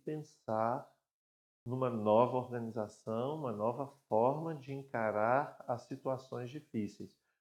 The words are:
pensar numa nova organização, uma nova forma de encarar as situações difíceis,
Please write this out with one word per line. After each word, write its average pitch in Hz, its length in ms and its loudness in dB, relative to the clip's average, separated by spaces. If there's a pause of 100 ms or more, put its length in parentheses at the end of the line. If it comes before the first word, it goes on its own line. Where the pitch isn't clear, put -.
pensar 131 800 -2 (800)
numa 127 240 0
nova 117 480 6
organização, 117 1000 -4
uma 135 140 -4
nova 120 360 -2 (200)
forma 143 480 2
de 139 180 -10
encarar 120 920 0
as 120 140 -2
situações 127 680 -6
difíceis, 110 680 -8 (240)